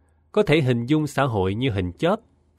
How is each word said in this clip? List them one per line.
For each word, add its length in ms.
Có 100
thể 180
hình 260
dung 200
xã 160
hội 320
như 160
hình 220
chớp, 240